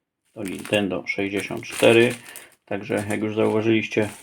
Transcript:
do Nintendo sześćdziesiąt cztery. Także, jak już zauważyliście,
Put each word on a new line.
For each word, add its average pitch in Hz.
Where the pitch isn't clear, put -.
do 113
Nintendo 101
sześćdziesiąt 98
cztery. 117
Także, 104
jak 104
już 107
zauważyliście, 110